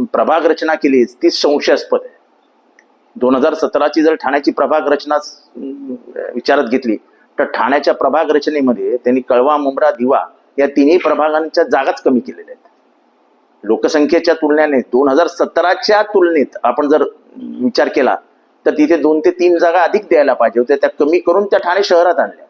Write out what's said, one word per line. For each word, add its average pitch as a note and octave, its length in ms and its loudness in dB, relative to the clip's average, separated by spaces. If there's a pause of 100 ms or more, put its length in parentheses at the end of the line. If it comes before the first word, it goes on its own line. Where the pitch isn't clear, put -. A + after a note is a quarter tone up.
(120)
प्रभाग C3 340 0
रचना D#3+ 280 0
केली C3+ 300 2
ती - 260 -2
संशयास्पद C#3+ 720 -2
आहे. - 140 -20 (1000)
दोन B2+ 200 0
हजार D3 180 0
सतराची D3 480 0
जर D#3 120 4
ठाण्याची C#3+ 380 -2
प्रभाग D3 360 0
रचना, D3 260 0
अं, - 800 -10 (400)
विचारात C#3 300 0
घेतली A#2 320 -2 (420)
तर C#3+ 60 0
ठाण्याच्या C3+ 500 -2
प्रभाग D#3+ 360 -2
रचनेमध्ये C3 680 -2
त्यांनी B2+ 240 -2
कळवा, B2+ 360 2
मुंब्रा, C#3+ 340 0
दिवा A#2+ 340 0 (340)
या C#3 80 2
तिन्ही C#3+ 300 2
प्रभागांच्या D#3 680 0
जागाच C#3 380 -2
कमी B2+ 180 0
केलेल्या - 340 -16
आहेत. - 160 -20 (920)
लोकसंख्येच्या D3+ 720 0
तुलनेने D3+ 440 0
दोन B2+ 300 0
हजार D3+ 180 2
सतराच्या F3 760 0
तुलनेत E3+ 600 0
आपण B2 260 0
जर D3+ 140 4 (340)
विचार B2 520 -4
केला B2 280 0 (500)
तर D#3+ 40 4
तिथे D3+ 260 2
दोन D3+ 240 0
ते E3 100 2
तीन F3 280 2
जागा E3+ 200 2
अधिक E3+ 240 0
द्यायला C#3+ 320 2
पाहिजे A#2 260 0
होत्या, C#3 160 2
त्या C#3 140 -2
कमी D3+ 280 0
करून F#3 280 0
त्या G3 120 0
ठाणे F3+ 240 -2
शहरात F3 360 2
आणल्या. G#2 320 -6